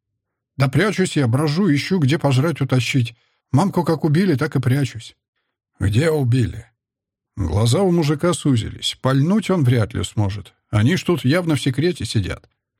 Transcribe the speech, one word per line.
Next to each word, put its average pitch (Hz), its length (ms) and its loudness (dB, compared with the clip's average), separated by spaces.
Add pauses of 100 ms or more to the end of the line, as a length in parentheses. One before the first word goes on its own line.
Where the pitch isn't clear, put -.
(560)
"Да 135 120 2
прячусь 185 480 0
я, 139 100 2
брожу, 151 480 0
ищу, 185 240 -2
где 147 200 2
пожрать 143 420 0
утащить. 127 560 -2 (360)
Мамку 175 320 2
как 160 200 -2
убили, 165 300 2
так 147 220 -2
и 131 40 2
прячусь". 123 560 -2 (640)
"Где 113 300 2
убили?" 123 560 -2 (720)
Глаза 113 460 0
у 185 80 2
мужика 165 420 0
сузились. - 680 -2
Пальнуть 151 480 2
он 175 140 2
вряд 120 280 2
ли 98 120 -4
сможет. 101 500 -4 (160)
Они 110 260 2
ж - 60 -4
тут 170 220 -2
явно 160 320 2
в - 40 -2
секрете 147 460 -2
сидят. - 420 -4 (320)